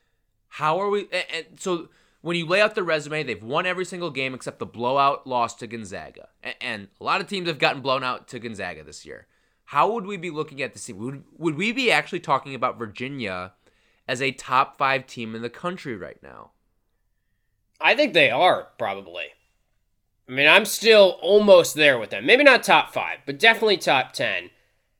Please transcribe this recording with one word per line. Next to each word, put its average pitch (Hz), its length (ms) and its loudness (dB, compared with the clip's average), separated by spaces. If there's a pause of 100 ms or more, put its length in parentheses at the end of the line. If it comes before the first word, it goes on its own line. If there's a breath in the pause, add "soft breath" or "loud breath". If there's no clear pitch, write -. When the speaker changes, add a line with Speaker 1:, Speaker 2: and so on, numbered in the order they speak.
(480)
Speaker 1:
How 156 320 -2
are 202 80 -2
we, 202 120 0 (120)
and, 175 120 -2 (100)
and 165 100 -8 (160)
so 175 280 -4 (340)
when 175 140 -4
you 165 100 -4
lay 185 160 2
out 214 120 2
the 208 80 -2
resume, 151 400 -4
they've 113 200 -8
won 147 240 -2
every 180 180 -4
single 175 260 -10
game 131 220 -6
except 127 280 -12
the 117 60 -10
blowout 135 600 0
loss 120 300 -4
to 123 100 -16
Gonzaga. 95 640 -14 (140)
And, 120 180 -10
and 110 280 -10 (120)
a 101 40 -14
lot 165 160 -2
of 196 80 -10
teams 185 200 -8
have 156 100 -6
gotten 143 240 -2
blown 131 200 -2
out 127 260 -6
to 127 100 -12
Gonzaga 92 440 -12
this 73 220 -20
year. 65 220 -20 (400)
How 165 260 0
would 220 140 -8
we 202 100 -10
be 175 140 -10
looking 147 320 -10
at 127 100 -8
this - 140 -18
team? 98 120 -14
Would, 135 260 -10 (120)
would 156 200 -4
we 208 160 -2
be 240 200 0
actually 151 280 -2
talking 139 340 -4
about 120 240 -6
Virginia 110 760 -10 (560)
as 113 140 -4
a 135 100 -2
top 135 460 -2
five 135 280 0
team 113 300 -12
in 113 60 -12
the 120 80 -6
country 175 460 -10
right 78 260 -16
now? 60 280 -20 (1300)
Speaker 2:
I 170 140 4
think 254 200 2
they 143 160 6
are, 131 380 2 (100)
probably. 95 480 -8 (1000)
I 127 40 -14
mean, 139 160 4
I'm 196 160 8
still 208 580 6
almost 190 540 6
there 143 220 6
with 104 120 -8
them. 107 160 -6
Maybe 240 160 6
not 247 220 6
top 160 280 4
five, 82 340 -6
but 139 120 -8
definitely 220 380 4
top 143 360 0
ten. 95 380 -6 (500)